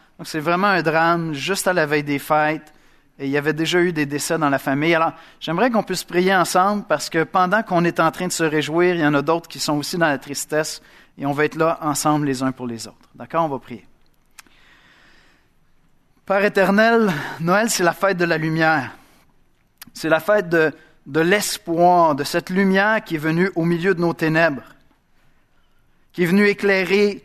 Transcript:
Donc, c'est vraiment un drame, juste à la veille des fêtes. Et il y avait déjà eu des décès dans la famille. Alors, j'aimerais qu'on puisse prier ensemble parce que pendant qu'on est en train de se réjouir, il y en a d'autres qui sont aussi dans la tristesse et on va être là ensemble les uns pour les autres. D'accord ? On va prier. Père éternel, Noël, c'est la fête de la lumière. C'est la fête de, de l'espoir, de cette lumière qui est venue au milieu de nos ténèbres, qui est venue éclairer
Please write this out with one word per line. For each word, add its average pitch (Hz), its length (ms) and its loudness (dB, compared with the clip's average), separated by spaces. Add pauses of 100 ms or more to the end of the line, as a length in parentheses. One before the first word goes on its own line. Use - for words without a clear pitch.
(180)
Donc, 165 100 -14
c'est 160 100 -6
vraiment 175 300 0
un 185 140 2
drame, 165 520 0
juste 147 320 -6
à 190 60 2
la 175 120 2
veille 147 200 0
des 143 160 -2
fêtes. 151 520 -2 (460)
Et 139 60 -8
il 139 60 -4
y 139 80 0
avait 151 160 0
déjà 165 260 0
eu 175 140 0
des 151 100 -2
décès 147 320 -4
dans 151 140 0
la 135 80 0
famille. 147 360 0
Alors, 160 200 0 (260)
j'aimerais 185 300 0
qu'on 220 120 0
puisse - 220 -6
prier 185 300 2
ensemble 190 520 2
parce 151 220 -2
que 160 160 0
pendant 185 380 0
qu'on 175 240 0
est 165 120 0
en 165 120 2
train 180 160 -6
de 175 60 -6
se 165 120 -2
réjouir, 156 500 0
il 170 60 -2
y 151 60 2
en 147 80 2
a 139 80 0
d'autres 165 260 -2
qui - 100 -16
sont 147 200 -2
aussi 147 180 -6
dans 165 100 2
la 143 120 0
tristesse 151 640 -6 (340)
et - 80 -10
on 143 80 -2
va 147 140 0
être 151 80 -6
là 160 260 0
ensemble 151 460 0
les 131 160 -2
uns 131 100 -2
pour 127 140 -10
les 117 200 -10
autres. - 280 -20
D'accord ? 160 320 -4
On - 20 -8
va 135 100 -6
prier. - 280 -16 (2500)
Père 196 180 2
éternel, 208 640 4 (300)
Noël, 196 300 0
c'est - 140 0
la 165 100 2
fête 196 240 0
de 180 80 2
la 170 100 0
lumière. 160 540 0 (1040)
C'est 160 160 -6
la 160 100 4
fête 202 300 0
de, 160 240 2 (320)
de 143 140 -2
l'espoir, 170 960 2
de 139 60 -4
cette 170 280 -4
lumière 196 520 2
qui 170 120 -8
est 156 40 -4
venue 165 360 0
au 165 100 -2
milieu 170 300 0
de 165 80 -4
nos 165 100 0
ténèbres, 156 600 -2 (1400)
qui 175 120 0
est - 20 2
venue 202 220 4
éclairer 196 760 0